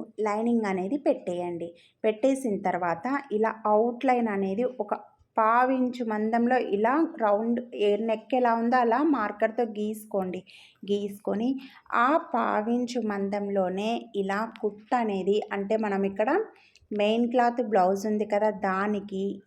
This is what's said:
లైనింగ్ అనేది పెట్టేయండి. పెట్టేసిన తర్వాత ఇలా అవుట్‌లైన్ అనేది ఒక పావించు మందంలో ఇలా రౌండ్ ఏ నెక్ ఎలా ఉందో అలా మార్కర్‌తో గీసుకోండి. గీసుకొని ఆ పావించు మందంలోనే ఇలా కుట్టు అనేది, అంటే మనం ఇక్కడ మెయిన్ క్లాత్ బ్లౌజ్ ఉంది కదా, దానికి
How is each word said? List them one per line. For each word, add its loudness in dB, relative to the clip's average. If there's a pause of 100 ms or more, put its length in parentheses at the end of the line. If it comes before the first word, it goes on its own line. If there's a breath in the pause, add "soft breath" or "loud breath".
(200)
లైనింగ్ 0
అనేది -2
పెట్టేయండి. -4 (360 soft breath)
పెట్టేసిన 0
తర్వాత -2 (280)
ఇలా 0 (160)
అవుట్‌లైన్ 2
అనేది -2 (160)
ఒక -4 (440)
పావించు 2
మందంలో 2 (120)
ఇలా 2 (240)
రౌండ్ 2 (180)
ఏ 4 (100)
నెక్ -2
ఎలా 4
ఉందో 2
అలా 4
మార్కర్‌తో 0
గీసుకోండి. -4 (420 loud breath)
గీసుకొని -2 (480 loud breath)
ఆ 4 (200)
పావించు 0
మందంలోనే -2 (240)
ఇలా -2 (140)
కుట్టు -4
అనేది, 0 (160)
అంటే -2
మనం 0
ఇక్కడ 0 (600 soft breath)
మెయిన్ 2
క్లాత్ 2
బ్లౌజ్ 2
ఉంది 0
కదా, 2 (120)
దానికి -2 (240)